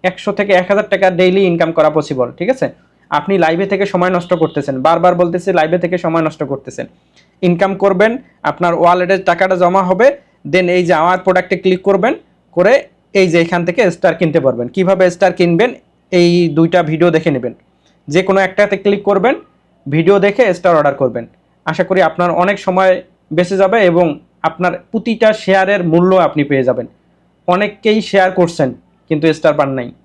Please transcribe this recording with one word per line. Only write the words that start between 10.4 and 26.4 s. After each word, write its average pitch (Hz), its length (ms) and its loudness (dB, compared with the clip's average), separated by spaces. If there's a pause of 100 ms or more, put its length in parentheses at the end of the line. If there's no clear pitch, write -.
then 175 220 0
এই 180 160 0
যে 175 80 2
আমার 170 240 2
প্রোডাক্টে 185 400 0
ক্লিক 185 240 -2
করবেন, 202 320 0 (380)
করে 208 320 2 (300)
এই 190 140 2
যে 170 140 2
এখান 175 240 -2
থেকে 180 260 0
স্টার 170 240 0
কিনতে 160 240 0
পারবেন। 120 280 -2
কিভাবে 185 420 0
স্টার 175 240 0
কিনবেন 175 400 0 (380)
এই 175 380 2
দুইটা 165 340 2
ভিডিও 160 280 0
দেখে 165 200 0
নেবেন। 123 220 -6 (540)
যে 165 160 0
কোনো 190 160 0
একটাতে 196 380 0
ক্লিক 202 260 -2
করবেন, 202 320 0 (540)
ভিডিও 165 300 2
দেখে 202 340 2
স্টার 175 220 0
অর্ডার 147 200 2
করবেন। 117 320 -4 (380)
আশা 165 180 -2
করি 185 180 0
আপনার 175 300 0
অনেক 190 280 0
সময় 185 440 0 (300)
বেঁচে 180 240 0
যাবে 196 240 2
এবং 170 380 2 (220)
আপনার 170 300 -2 (200)
প্রতিটা 220 420 0
শেয়ারের 190 500 0
মূল্য 175 320 2
আপনি 151 280 2